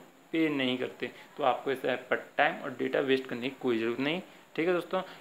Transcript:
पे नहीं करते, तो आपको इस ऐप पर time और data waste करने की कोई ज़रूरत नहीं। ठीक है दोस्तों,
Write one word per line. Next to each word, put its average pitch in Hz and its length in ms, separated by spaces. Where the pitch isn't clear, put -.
पे 160 180
नहीं 131 280
करते, 123 320
तो 147 60
आपको 131 280
इस 131 140
ऐप 127 240
पर 123 60
time 156 180
और 135 220
data 135 240
waste 131 260
करने 123 220
की 135 120
कोई 120 180
ज़रूरत 117 200
नहीं। 156 220
ठीक 160 120
है 180 60
दोस्तों, 175 280